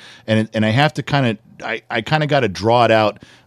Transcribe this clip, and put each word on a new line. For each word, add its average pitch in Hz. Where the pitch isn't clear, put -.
and, 110
and 110
I 110
have 143
to 147
kinda, 123
I, 113
I 117
kinda 156
gotta 139
draw 110
it 113
out, 110